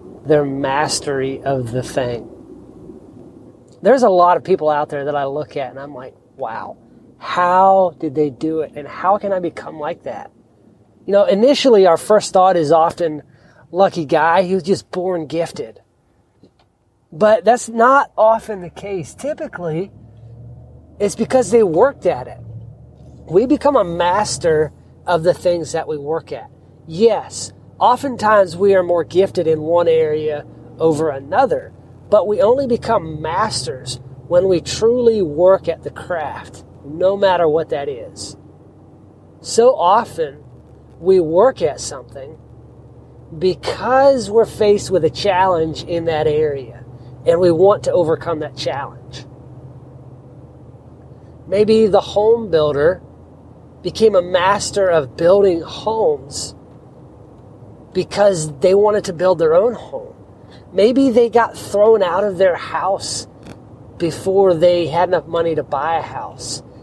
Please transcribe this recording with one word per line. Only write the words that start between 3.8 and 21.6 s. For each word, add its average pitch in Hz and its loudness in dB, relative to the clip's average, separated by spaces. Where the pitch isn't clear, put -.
There's 240 4
a 226 4
lot 175 4
of 143 -6
people 170 0
out 151 -2
there 139 -6
that 147 -4
I 139 -4
look 143 -8
at 135 -8
and 131 -16
I'm 143 -16
like, 127 -18
"Wow, 113 -10
how 185 2
did 147 -6
they 151 0
do 160 -6
it? 143 -8
And 143 -14
how 190 -2
can 202 -4
I 185 -2
become 160 -10
like 160 -10
that?" 113 -14
You 185 -4
know, 202 4
initially 208 4
our 165 6
first - 0
thought 185 4
is 151 0
often, 160 0
"Lucky 175 0
guy, 165 2
he 180 -2
was 185 -2
just 165 -4
born 175 -6
gifted." 143 -8
But 196 2
that's 233 2
not 247 2
often 220 2
the 170 -14
case. 190 -10
Typically, 196 -8
it's 208 -2
because 233 0
they 233 4